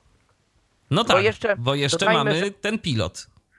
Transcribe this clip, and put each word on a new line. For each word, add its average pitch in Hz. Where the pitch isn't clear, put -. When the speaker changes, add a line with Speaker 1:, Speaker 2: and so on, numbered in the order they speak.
Speaker 1:
No 185
Speaker 2:
Bo -
Speaker 1:
tak, 196
Speaker 2:
jeszcze 214
Speaker 1:
bo 123
jeszcze 143
Speaker 2:
dodajmy, 202
Speaker 1:
mamy 156
Speaker 2:
że 202
Speaker 1:
ten -
pilot. 110